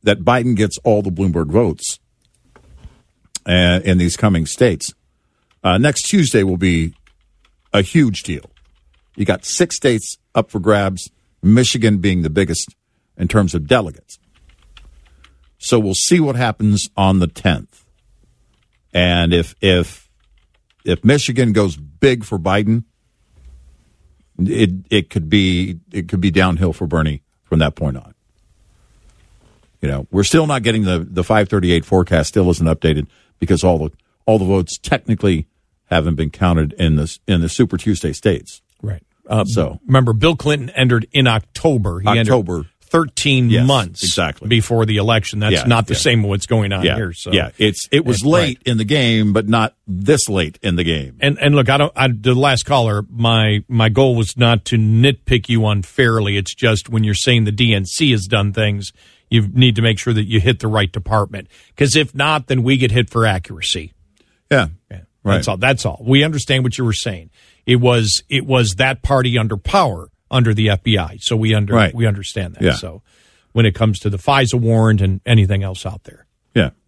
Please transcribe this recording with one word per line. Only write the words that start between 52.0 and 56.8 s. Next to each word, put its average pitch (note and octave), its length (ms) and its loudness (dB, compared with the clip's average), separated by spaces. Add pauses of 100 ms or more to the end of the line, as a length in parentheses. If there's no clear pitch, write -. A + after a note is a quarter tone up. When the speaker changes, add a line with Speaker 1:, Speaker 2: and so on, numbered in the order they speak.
Speaker 2:
the B2 260 0
last C3 300 0
caller, A2+ 440 0
my, A2 600 0
my A2+ 200 2
goal B2+ 260 2
was A2 220 -2
not A#2 280 2
to A#2 120 -2
nitpick A2+ 720 2
you A2+ 160 2
unfairly. G#2 720 0
It's G2 160 -6
just A2+ 360 -2